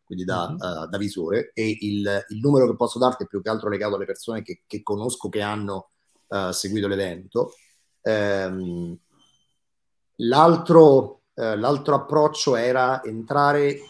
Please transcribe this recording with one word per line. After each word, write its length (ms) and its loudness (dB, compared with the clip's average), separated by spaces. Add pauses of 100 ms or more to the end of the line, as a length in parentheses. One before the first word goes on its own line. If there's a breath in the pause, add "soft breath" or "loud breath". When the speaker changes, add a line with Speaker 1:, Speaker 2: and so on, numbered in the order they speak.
Speaker 1:
quindi 200 -10
da, 240 -4
Speaker 2:
Mhm. 80 -10
Speaker 1:
eh, 320 -8
da 100 -6
visore, 540 -4
e 280 -4
il, 480 -2
il 100 -10
numero 300 4
che 80 -2
posso 220 -2
darti 260 0
è 20 -8
più 160 -8
che 80 -4
altro 180 -4
legato 280 -2
alle 100 -8
persone 360 -8
che, 240 -14
che 160 -12
conosco 460 -6
che 140 -4
hanno, 480 -6 (380)
eh, 240 -4
seguito 340 -4
l'evento. 680 -4 (480 loud breath)
Ehm, 920 -2 (1200)
l'altro, 1040 6 (120)
eh, 220 -2
l'altro 400 0
approccio 600 0
era 460 0
entrare 880 0